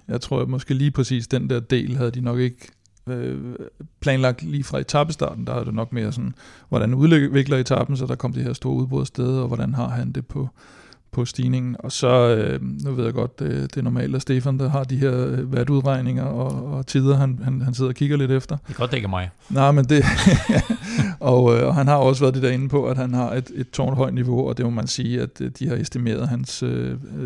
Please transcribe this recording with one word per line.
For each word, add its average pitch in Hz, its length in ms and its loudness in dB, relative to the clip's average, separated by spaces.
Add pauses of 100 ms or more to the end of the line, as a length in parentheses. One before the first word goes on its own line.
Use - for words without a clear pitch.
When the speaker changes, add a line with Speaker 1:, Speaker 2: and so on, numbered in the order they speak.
Speaker 1:
Jeg 120 120 -4
tror, 131 200 -2
at 123 80 -2
måske 131 260 -2
lige 139 160 2
præcis 123 360 0
den 131 240 -2
der 120 100 0
del 127 360 0
havde 123 140 0
de 123 100 -6
nok 120 180 -2
ikke, 123 300 -2 (380)
øh, 127 320 -6 (640)
planlagt 131 420 2
lige 147 220 -4
fra 139 140 -6
etapestarten. 147 680 -2
Der 120 80 -4
er 120 100 -4
det 107 100 -4
nok 117 180 -4
mere 110 200 -2
sådan, 123 220 -6 (340)
hvordan 123 260 2
udvikler 139 600 4
etappen, 127 400 0
så 127 100 -4
der 127 80 -4
kom 127 180 -4
det 131 120 -4
her 123 80 -4
store 131 220 -4
udbrud 131 260 -2
af 127 60 -2
sted, 127 320 -2
og 127 100 -2
hvordan 120 260 -2
har 123 140 -2
han 123 240 -4
det 131 140 -6
på, 131 220 -6 (640)
på 123 120 -2
stigningen. 123 540 -2
Og - 140 -8
så, 123 440 4
øh, 107 240 0 (240)
nu 139 80 -4
ved 127 120 -2
jeg 113 100 -2
godt, 123 240 -4
det, 135 360 -4
det - 60 -18
er - 40 -2
normalt, 123 320 -2
at 135 60 -4
Stefan, 131 360 0
der 135 100 -2
har 139 160 0
de 131 120 -2
her, 131 300 2
øh, 127 220 -2
wattudregninger 131 760 0
og, 135 540 -4
og 131 80 -6
tider, 139 300 4
han, 135 280 2
han, 131 180 -2
han 131 120 0
sidder 127 160 0
og 127 40 -4
kigger 143 220 0
lidt 135 140 2
efter. 135 260 0
Speaker 2:
Det - 180 -12
er - 40 -10
godt, 123 120 -2
det 135 60 -2
ikke 107 100 -4
er 98 40 -4
mig. 90 200 -2 (200)
Speaker 1:
Nej, 139 220 4
men 143 120 6
det, 139 200 6 (560)
<laughs> 202 600 -2
og, 123 360 6
øh, 127 100 2
og 131 80 2
han 139 140 2
har 147 80 6
også 131 280 4
været 131 100 4
det 131 80 -2
der 127 80 2
inde 131 180 -2
på, 135 180 2
at 127 100 0
han 127 180 -2
har 123 180 0
et, 127 220 -4
et 131 160 -6
tårnhøjt 131 440 0
niveau, 123 340 0
og 120 80 -4
det 123 80 -2
må 117 60 0
man 117 160 -2
sige, 123 360 -2
at, 123 180 -8
øh, 127 180 -4
de - 100 -4
har 120 80 -2
estimeret 120 520 -2
hans, 131 340 -4
øh, 123 340 -4 (300)